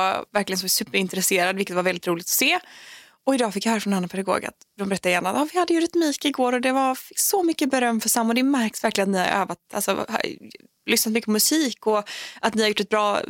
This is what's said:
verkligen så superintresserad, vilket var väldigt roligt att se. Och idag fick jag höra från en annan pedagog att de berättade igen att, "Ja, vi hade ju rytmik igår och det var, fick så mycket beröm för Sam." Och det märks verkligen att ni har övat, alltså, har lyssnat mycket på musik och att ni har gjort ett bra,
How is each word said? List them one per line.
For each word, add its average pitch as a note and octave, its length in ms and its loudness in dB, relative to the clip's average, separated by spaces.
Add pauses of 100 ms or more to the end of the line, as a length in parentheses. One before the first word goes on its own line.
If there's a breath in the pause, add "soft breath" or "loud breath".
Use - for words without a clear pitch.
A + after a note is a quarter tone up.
(340)
verkligen F#3+ 260 0
så F#3 100 -4
superintresserad, F#3+ 880 0
vilket F#3+ 200 -4
var F3+ 80 0
väldigt F3+ 240 -2
roligt E3+ 180 -2
att - 20 -6
se. D#4+ 320 0 (680 loud breath)
Och C4+ 100 4
idag A3+ 180 0
fick G3+ 120 -4
jag A3+ 60 2
höra G#3+ 100 0
från G3+ 120 -2
en G3 40 2
annan F3+ 120 -2
pedagog F#3 360 -2
att - 80 -8 (240)
de G3 120 -6
berättade F#3 200 0
igen F3 160 2
att, F#3+ 100 0
"Ja, D4 180 2
vi F4+ 60 2
hade E4+ 140 2
ju E4 60 4
rytmik E4 460 0
igår B3+ 280 2
och B3 80 0
det C4 100 2
var, C4 240 2
fick - 240 -10
så G4 240 2
mycket D#4+ 280 0
beröm A#3+ 300 2
för A3 80 -2
Sam." A3+ 200 2
Och A#3 60 2
det B3+ 80 4
märks C4 400 0
verkligen G3+ 260 0
att G3 40 0
ni F3+ 180 2
har G3 100 2
övat, F3 160 -4 (160)
alltså, G3+ 180 -2 (180)
har A3 120 -2 (640)
lyssnat A3 280 0
mycket A3+ 120 0
på G#3+ 60 0
musik A#3 560 2
och G#3 220 0 (320 loud breath)
att A3 140 0
ni G#3+ 60 2
har G#3+ 80 4
gjort G#3+ 100 -2
ett G3+ 100 -2
bra, G#3 400 2